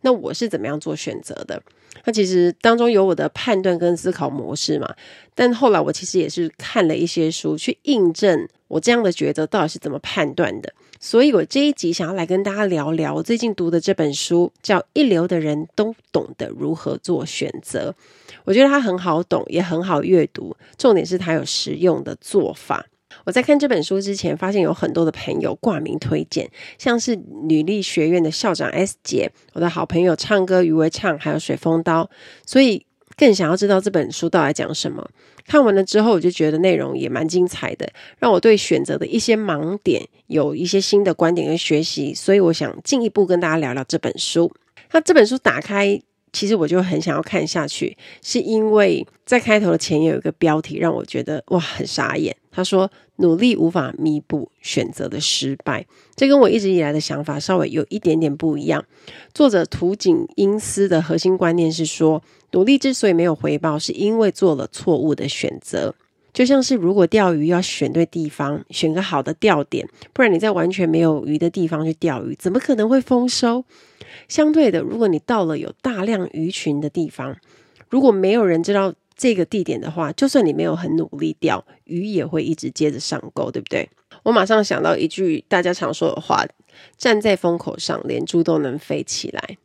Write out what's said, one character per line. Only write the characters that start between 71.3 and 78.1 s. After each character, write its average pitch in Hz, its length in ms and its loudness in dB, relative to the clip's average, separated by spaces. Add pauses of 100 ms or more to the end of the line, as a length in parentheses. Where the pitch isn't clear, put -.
的 170 140 0
地 170 180 -4
方 160 160 -4
去 160 80 -2
钓 147 320 -4
鱼， - 120 -8
怎 180 140 -4
么 214 80 0
可 269 180 0
能 214 120 0
会 262 100 4
丰 247 300 0
收？ 240 380 -2 (640)
相 302 220 2
对 302 200 4
的， 170 100 0
如 196 160 -6
果 233 120 2
你 160 100 2
到 214 260 0
了 156 140 -2
有 - 120 -8 (120)
大 208 240 -4
量 208 260 -2
鱼 160 180 -4
群 147 300 -4
的 151 80 -4
地 151 220 -4
方， 135 260 -10 (540)
如 254 100 2
果 262 100 6